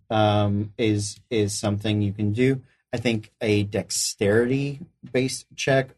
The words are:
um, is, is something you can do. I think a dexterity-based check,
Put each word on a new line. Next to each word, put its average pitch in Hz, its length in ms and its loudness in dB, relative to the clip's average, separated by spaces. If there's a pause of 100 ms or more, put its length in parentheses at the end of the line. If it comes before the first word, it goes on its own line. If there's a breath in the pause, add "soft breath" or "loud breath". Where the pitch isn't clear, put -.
(100)
um, 104 680 2
is, 107 440 -2 (100)
is 104 240 0
something 104 480 -2
you 101 100 0
can 104 200 -2
do. 131 280 2 (320 soft breath)
I 127 60 -2
think 113 320 -2 (100)
a 104 240 2
dexterity-based 127 1800 -2 (100)
check, 135 420 2